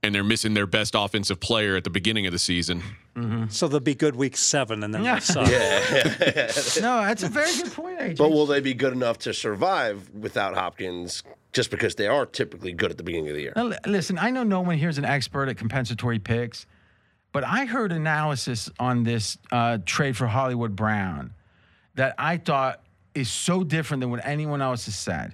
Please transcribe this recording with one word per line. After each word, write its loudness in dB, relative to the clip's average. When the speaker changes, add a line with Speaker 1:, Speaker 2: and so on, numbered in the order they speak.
Speaker 1:
and 2
they're 2
missing 2
their 2
best 0
offensive 0
player 2
at 0
the -2
beginning 0
of -2
the -2
season. 0
Speaker 2:
Mm-hmm. -2
Speaker 3:
So -2
they'll 2
be 0
good 2
week 0
seven, 2
and -4
then -2
Speaker 2:
Yeah. 2
Speaker 3:
they'll 0
suck. 4
Speaker 4:
Yeah. 2
<laughs> -
Speaker 2:
No, 2
that's 0
a 0
very 2
good -4
point, -8
A -4
J. -4
Speaker 4:
But 6
will 6
they 4
be 0
good 2
enough 0
to -4
survive 0
without -2
Hopkins -6
just 0
because 0
they -2
are 2
typically -6
good 0
at -8
the -12
beginning -4
of -4
the -6
year? -8
Speaker 2:
Now, -2
li-, -4
listen, 0
I 0
know -2
no 2
one 2
here 2
is -2
an -2
expert 0
at -6
compensatory -2
picks, -4
but 0
I 2
heard -2
analysis 0
on 2
this, 0
uh, 2
trade 0
for 0
Hollywood 0
Brown -2
that 0
I -2
thought 0
is -2
so 0
different 0
than -2
what -4
anyone -2
else -2
has -6
said. -6